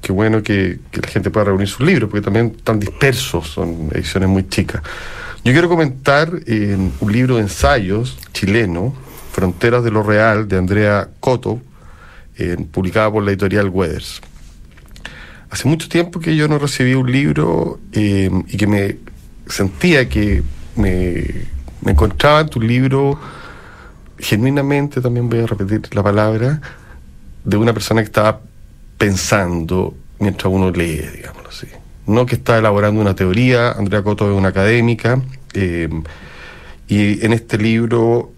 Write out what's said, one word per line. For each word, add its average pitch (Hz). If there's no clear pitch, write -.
qué -
bueno 110
que, 98
que -
la -
gente 98
pueda 107
reunir 98
sus -
libros, 131
porque 104
también 113
están 110
dispersos, 101
son 82
ediciones 92
muy 95
chicas. -
Yo 120
quiero 170
comentar, 151
eh, 101
un 104
libro 123
de 110
ensayos 110
chileno, 98
Fronteras 117
de 117
lo 107
Real, 107
de 98
Andrea 101
Coto, 123
eh, 87
publicada 107
por 107
la 101
editorial 98
Weathers. 87
Hace -
mucho 160
tiempo 170
que 160
yo 151
no 151
recibí 131
un 127
libro, 147
eh, 98
y -
que 101
me 101
sentía 131
que 104
me, 90
me 101
encontraba 127
en 156
tu 127
libro 131
genuinamente, 139
también 120
voy 117
a 113
repetir 104
la 101
palabra, 110
de 104
una 117
persona 110
que 107
estaba 110
pensando 92
mientras 98
uno 95
lee, 82
digámoslo -
así. -
No 117
que 123
está 117
elaborando 104
una 101
teoría, 117
Andrea 101
Coto 104
es 98
una 98
académica, 117
eh, 85
y 104
en 110
este 113
libro 113